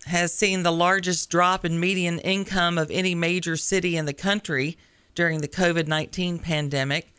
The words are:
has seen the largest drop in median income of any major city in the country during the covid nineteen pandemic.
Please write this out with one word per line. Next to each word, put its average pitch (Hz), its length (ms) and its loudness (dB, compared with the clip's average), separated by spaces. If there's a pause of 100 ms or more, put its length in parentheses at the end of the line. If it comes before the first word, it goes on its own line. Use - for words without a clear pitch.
has 175 260 0
seen 190 300 2
the 175 100 4
largest 175 580 0
drop 180 340 4
in 165 160 0
median 180 400 0
income 185 580 0
of 156 120 0
any 185 240 0
major 170 420 -2
city 175 400 0
in 156 100 -2
the 143 80 -2
country 165 640 -2 (380)
during 165 260 0
the 147 80 -4
covid 170 380 2
nineteen 170 520 -2
pandemic. 143 680 -2 (100)